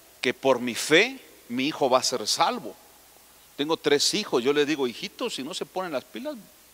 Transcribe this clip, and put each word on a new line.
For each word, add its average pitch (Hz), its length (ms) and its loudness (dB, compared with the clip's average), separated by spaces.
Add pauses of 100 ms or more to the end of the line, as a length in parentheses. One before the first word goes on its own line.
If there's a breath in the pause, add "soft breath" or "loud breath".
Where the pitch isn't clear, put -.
(200)
que 127 140 0
por 131 260 2
mi 123 140 -4
fe 220 460 2 (300)
mi 127 180 -2
hijo 151 200 0
va 127 120 6
a 120 40 -8
ser 107 220 -2
salvo. 170 500 -2 (800)
Tengo 151 220 -2
tres 143 380 2
hijos, 185 280 0
yo 131 80 2
les 147 160 2
digo, 139 200 0
"Hijitos, 202 480 -8
si 139 80 -8
no 151 100 -10
se 185 120 -8
ponen 180 280 -8
las 127 100 -4
pilas, 269 320 -10 (380)